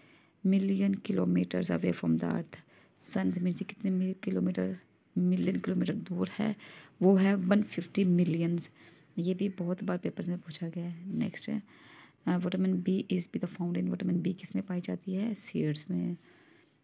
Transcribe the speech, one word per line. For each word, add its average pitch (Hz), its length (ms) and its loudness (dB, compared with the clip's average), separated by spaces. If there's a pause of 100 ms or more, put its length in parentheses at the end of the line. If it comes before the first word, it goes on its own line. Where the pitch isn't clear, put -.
(460)
million 196 480 4 (160)
kilometers 180 600 2
away 180 220 2
from - 260 2
the - 140 0
earth। 170 240 -4 (420)
सन 190 340 -2
ज़मीन 180 220 0
से - 100 -6
कितने - 260 -4
मि-, 185 340 -2
किलोमीटर, 185 540 0 (400)
मिलियन 180 380 2
किलोमीटर 180 380 0
दूर 180 340 -2
है, 208 280 -2 (460)
वो 190 140 8
है 196 180 6
वन 196 280 2
फिफ्टी - 420 -2
मिलियंस। 170 640 2 (480)
ये 180 160 0
भी 196 140 -2
बहुत 180 360 -4
बार 180 140 0
पेपर्स 175 300 -4
में 180 100 -2
पूछा 165 300 -8
गया 170 160 -6
है। 175 340 -6
नेक्स्ट - 300 -4
है, - 140 -4 (640)
अ, 180 100 2
विटामिन 180 460 0
बी 190 300 0
is 180 100 0
be - 140 -10
the 175 120 -4
found 175 280 -4
in, 180 140 0
विटामिन 180 320 0
बी 180 100 0
किस - 240 -8
में 190 100 -4
पाई 180 140 -4
जाती 185 340 -6
है, 208 200 -2
सीड्स 151 560 -2
में। 175 260 -2 (680)